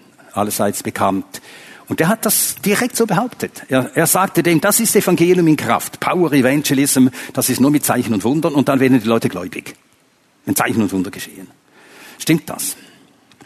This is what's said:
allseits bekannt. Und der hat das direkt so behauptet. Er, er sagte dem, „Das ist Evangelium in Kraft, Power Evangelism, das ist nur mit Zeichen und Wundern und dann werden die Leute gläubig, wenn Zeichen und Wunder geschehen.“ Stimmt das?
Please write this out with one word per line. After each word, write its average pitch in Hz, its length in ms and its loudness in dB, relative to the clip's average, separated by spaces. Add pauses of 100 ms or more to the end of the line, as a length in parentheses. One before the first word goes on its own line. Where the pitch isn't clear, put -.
(340)
allseits 104 500 -2
bekannt. 98 580 -4 (460)
Und 143 100 -6
der 156 80 2
hat 220 180 0
das - 300 -2 (100)
direkt 208 300 0
so 233 120 0
behauptet. 202 600 -4
Er, 131 280 -2
er 160 100 2
sagte 185 380 0
dem, 165 160 2
„Das 202 180 2
ist 226 160 0
Evangelium 180 540 4
in 156 80 4
Kraft, - 420 -2
Power 156 340 0
Evangelism, 135 760 2 (240)
das - 160 -2
ist 120 120 0
nur 139 120 4
mit 147 120 0
Zeichen 117 300 0
und 95 80 -2
Wundern 151 320 0
und 143 140 2
dann 139 100 2
werden 131 220 4
die 104 80 -4
Leute 113 200 2
gläubig, - 460 -12 (680)
wenn 135 100 -4
Zeichen 117 260 -2
und 95 120 0
Wunder 95 180 -4
geschehen.“ - 380 -16 (720)
Stimmt - 280 0
das? - 280 -8 (680)